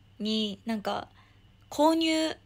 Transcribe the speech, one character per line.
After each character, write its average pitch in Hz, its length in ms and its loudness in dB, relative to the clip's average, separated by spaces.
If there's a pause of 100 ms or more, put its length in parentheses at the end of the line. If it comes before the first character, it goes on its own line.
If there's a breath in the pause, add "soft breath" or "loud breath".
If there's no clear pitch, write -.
(180)
に、 214 460 -2
な 226 120 -4
ん 208 40 -6
か、 202 280 -6 (600 soft breath)
購 311 240 4
入 320 420 0 (120)